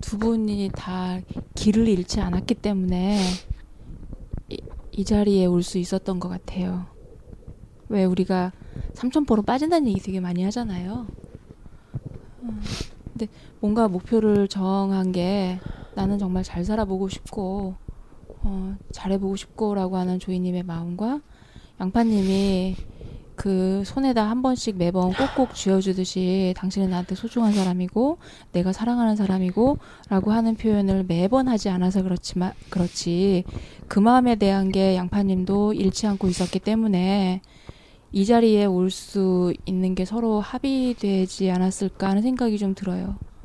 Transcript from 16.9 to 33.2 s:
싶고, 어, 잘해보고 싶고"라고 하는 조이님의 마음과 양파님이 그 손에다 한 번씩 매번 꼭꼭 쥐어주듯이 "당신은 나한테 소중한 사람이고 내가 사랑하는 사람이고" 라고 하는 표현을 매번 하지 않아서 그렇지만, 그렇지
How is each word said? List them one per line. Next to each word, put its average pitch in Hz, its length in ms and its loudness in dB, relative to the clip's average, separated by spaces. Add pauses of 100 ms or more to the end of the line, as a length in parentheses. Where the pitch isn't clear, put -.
싶고, 190 640 -8 (680)
어, 190 320 -2 (160)
잘해보고 196 440 -2
싶고"라고 196 600 -2
하는 180 220 -2
조이님의 180 440 -2
마음과 180 580 -4 (600)
양파님이 190 920 2 (600)
그 190 500 0
손에다 233 440 0
한 247 120 0
번씩 247 360 0
매번 180 360 2
꼭꼭 269 420 0
쥐어주듯이 185 1000 0
"당신은 190 340 -2
나한테 180 240 -4
소중한 226 380 0
사람이고 190 640 0 (360)
내가 180 200 2
사랑하는 226 420 2
사람이고" 196 600 2 (320)
라고 202 220 2
하는 226 240 2
표현을 196 520 2
매번 196 420 2
하지 214 200 0
않아서 185 340 2
그렇지만, 180 500 -2 (160)
그렇지 180 720 2 (440)